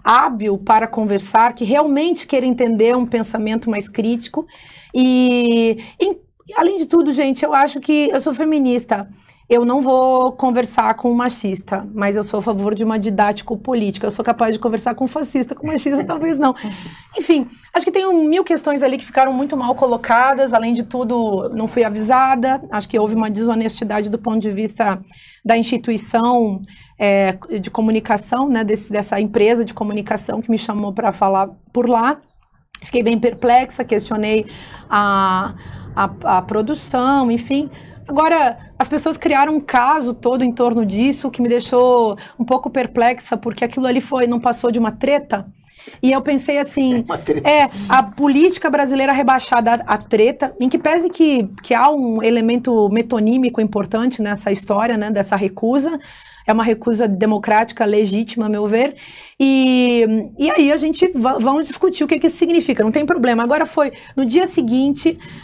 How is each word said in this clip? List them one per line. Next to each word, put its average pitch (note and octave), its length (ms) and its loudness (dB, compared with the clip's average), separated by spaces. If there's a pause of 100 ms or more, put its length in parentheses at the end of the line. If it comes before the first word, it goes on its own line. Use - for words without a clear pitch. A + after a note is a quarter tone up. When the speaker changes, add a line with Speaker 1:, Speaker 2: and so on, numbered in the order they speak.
Speaker 1:
hábil A3+ 540 2
para A3 300 2
conversar, A3 680 0
que A#3+ 100 -8
realmente D4 640 0
queira C4 200 0
entender A#3+ 520 2
um B3 80 0
pensamento A3+ 640 -4
mais G#3 180 -4
crítico. A#3 580 -4 (500)
E, B3 840 2 (220)
em-, F#4 180 0 (380)
além F#4+ 220 2
de D#4+ 100 -4
tudo, D#4 240 2
gente, C4+ 340 0
eu - 80 0
acho C#4 260 2
que D4 320 0
eu - 80 0
sou D4 140 -2
feminista. B3 760 0 (420)
Eu A#3+ 140 4
não B3 160 0
vou B3+ 540 2
conversar B3 600 0
com A#3+ 140 -2
um A#3+ 60 2
machista, G3+ 800 -4
mas G3+ 240 -2
eu G#3+ 60 -2
sou G#3+ 160 -4
a - 20 -2
favor G#3 340 -2
de G#3 80 -4
uma A3 160 -2
didático-política. G#3 1040 -2
Eu G#3 60 -4
sou A3 140 -8
capaz A#3 280 0
de A3 60 -6
conversar A#3 340 -2
com B3+ 120 -4
um - 20 -2
fascista, C4 480 -4
com - 100 -12
um D#4 60 -6
machista, C#4+ 320 -2
talvez D#4+ 340 -4
não. C4+ 160 2 (640)
Enfim, D#4 300 2 (260)
acho F4+ 120 0
que F#4+ 60 0
tem F#4+ 140 0
um E4+ 220 2
mil F4 160 2
questões D4 400 -2
ali C4+ 140 0
que - 80 -14
ficaram C4+ 260 2
muito C#4+ 240 -4
mal B3 180 -2
colocadas. B3 800 2
Além A3+ 200 2
de A#3 100 -2
tudo, A3+ 720 -2
não A3 120 -4
fui A#3 200 0
avisada. B3+ 840 2
Acho G#3 200 -6
que A3+ 100 0
houve G#3+ 160 0
uma A3 140 0
desonestidade A3 800 -2
do A3+ 100 -4
ponto A3 220 -2
de G#3 80 -4
vista G#3 500 -2 (460)
da A3+ 120 4
instituição, A#3 1040 0 (380)
é, G3 380 2 (240)
de - 100 -12
comunicação, A3 800 -2
né, A3 160 0
desse, G#3 260 -4
dessa G#3 260 -4
empresa G#3+ 460 2
de G#3 100 -8
comunicação G#3+ 680 -6
que A#3 100 -4
me A3 60 2
chamou G#3 340 -6
pra G3+ 220 -2
falar G3 360 0 (240)
por A#3+ 140 0
lá. B3 320 2 (640)
Fiquei - 180 -2
bem A#3 160 2
perplexa, A#3+ 680 0
questionei G#3+ 600 -2 (440)
a, G3 640 0 (400)
a, G3 420 0
a F#3 40 2
produção, B3+ 920 0
enfim. C4+ 380 -2 (400)
Agora, D#4 480 2 (220)
as - 80 -2
pessoas D4+ 300 -2
criaram D4 380 2
um D4+ 40 0
caso B3+ 540 0
todo B3 280 -2
em B3 100 2
torno A#3 340 0
disso, B3 440 0
que B3 120 -4
me A#3+ 80 0
deixou A#3+ 680 2 (220)
um A#3+ 60 -2
pouco B3+ 240 0
perplexa, A#3+ 640 -2
porque A#3 300 -4
aquilo B3+ 200 -4
ali B3+ 140 0
foi, B3+ 280 0
não A#3+ 120 0
passou A#3+ 320 0
de A#3 80 -2
uma A3 120 0
treta. C4 540 -2 (560)
E B3+ 120 4
eu C4 80 2
pensei C#4 360 -2
assim, C4+ 460 0
Speaker 2:
<laughs> - 40 -10
Uma - 100 -6
treta. - 320 -2
Speaker 1:
é, C#4+ 200 6 (200)
a C4 140 6
política D4 640 2
brasileira C#4 420 2
rebaixada B3+ 640 2 (120)
à, G#3 100 0
à - 20 2
treta, A#3 600 0
em B3 120 0
que - 80 2
pese E4+ 320 0
que, C#4 400 2 (120)
que - 120 -2
há A#3+ 160 6
um A#3+ 340 0
elemento A#3 640 2
metonímico A#3 720 0
importante A3 600 -2
nessa G#3 320 -4
história, G#3+ 420 0
né, G#3+ 160 -4
dessa G3+ 240 0
recusa. B3 640 -2 (460)
É G#3+ 80 2
uma A3+ 100 2
recusa A3+ 460 0
democrática, G#3+ 720 0
legítima, G#3+ 640 0
a G#3+ 40 -2
meu G#3 160 -2
ver. A#3 300 0 (420)
E, B3 1000 2
e C#4+ 100 2
aí D#4+ 220 4
a D#4 60 2
gente D#4+ 360 0
va-, B3+ 260 0
vamos C#4 280 0
discutir F#4 380 0
o - 20 0
que D#4 120 2
que - 80 2
isso - 100 -2
significa, E4 480 2
não A3 60 2
tem D4+ 140 0
problema. B3 380 2
Agora D4 220 2
foi C#4+ 260 0 (240)
no C4+ 100 0
dia D#4+ 220 2
seguinte C#4+ 720 0 (240)